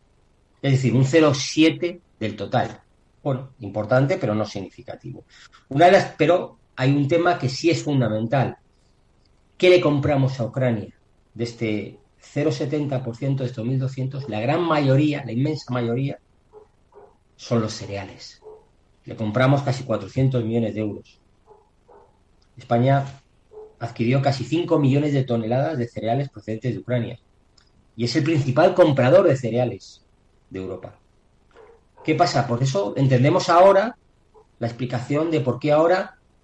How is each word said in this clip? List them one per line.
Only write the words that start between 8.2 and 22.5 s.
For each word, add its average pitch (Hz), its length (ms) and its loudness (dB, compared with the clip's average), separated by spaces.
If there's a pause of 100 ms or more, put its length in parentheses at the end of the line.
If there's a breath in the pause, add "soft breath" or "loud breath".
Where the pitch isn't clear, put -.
¿Qué 185 140 4
le 180 100 8
compramos 139 580 2
a 113 60 -2
Ucrania 113 480 -2 (400)
de 113 120 -6
este 107 540 -6 (200)
cero 147 340 -4
setenta 139 500 -4
por 117 140 -10
ciento 135 260 -4
de 120 60 -4
estos 110 160 -10
mil 131 140 -2
doscientos? 131 500 -6
La 107 120 -6
gran 147 220 -2
mayoría, 147 600 0
la 110 80 -10
inmensa 139 400 -4
mayoría, 123 460 -4 (1160)
son 117 260 -2
los 107 100 -6
cereales. - 680 -14 (640)
Le - 100 -14
compramos 127 460 2
casi - 220 -4
cuatrocientos 120 600 -2
millones 113 300 -2
de 104 80 -4
euros. - 380 -10 (1400)